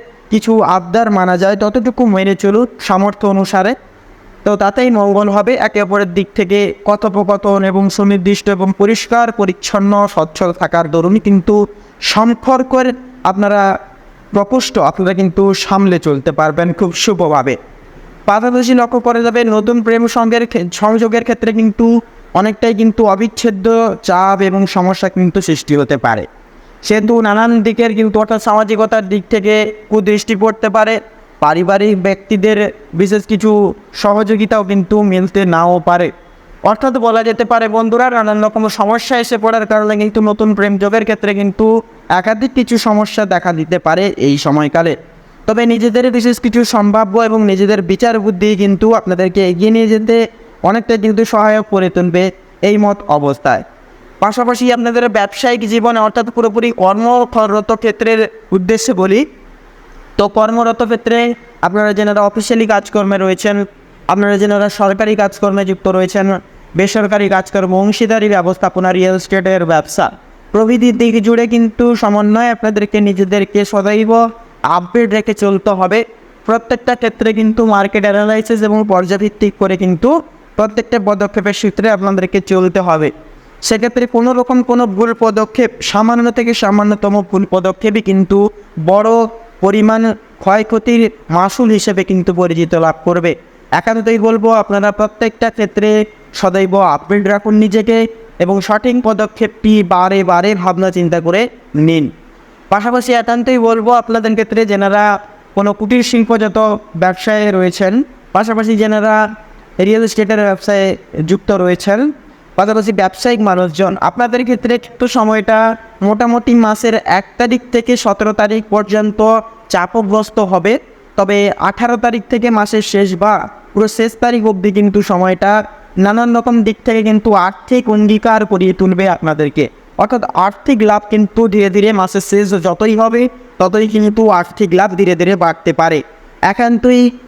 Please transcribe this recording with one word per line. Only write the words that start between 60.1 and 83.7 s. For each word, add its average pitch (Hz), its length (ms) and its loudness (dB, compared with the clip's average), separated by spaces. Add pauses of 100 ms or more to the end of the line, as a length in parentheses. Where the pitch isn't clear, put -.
তো 202 120 0
কর্মরত 226 540 0
ক্ষেত্রে 233 360 -2 (440)
আপনারা 208 300 0
যেনারা 208 360 0
অফিসিয়ালি 226 380 0
কাজকর্মে 202 520 -2
রয়েছেন, 190 380 -2 (520)
আপনারা 202 300 0
যেনারা 208 300 0
সরকারি 202 480 0
কাজকর্মে 202 480 -2
যুক্ত 185 240 -4
রয়েছেন, 185 380 0 (500)
বেসরকারি 202 520 0
কাজকর্ম, 185 460 -2
অংশীদারি 208 540 0
ব্যবস্থাপনা, 185 640 0
রিয়েল 185 240 0
এস্টেটের 185 480 -2
ব্যবসা 160 420 0 (460)
প্রভৃতি 226 400 2
দিক 226 300 2
জুড়ে 233 240 2
কিন্তু 233 380 0 (100)
সমন্বয় 214 560 0
আপনাদেরকে 214 500 -2
নিজেদেরকে 196 640 0
সদৈব 208 460 0 (520)
আপডেট 180 500 0
রেখে 214 220 -2
চলতে 202 360 0
হবে। 185 280 0 (480)
প্রত্যেকটা 233 480 -2
ক্ষেত্রে 226 380 -2
কিন্তু 220 340 0
মার্কেট 196 380 0
অ্যানালাইসিস 214 580 0
এবং 214 160 0 (100)
পর্যাভিত্তিক 196 720 0
করে 190 180 0
কিন্তু 180 340 0 (460)
প্রত্যেকটা 220 500 -2
পদক্ষেপের 202 560 -2
সূত্রে 202 280 -2
আপনাদেরকে 196 500 -2
চলতে 185 400 0
হবে। 160 280 0 (540)
সেক্ষেত্রে 233 440 -2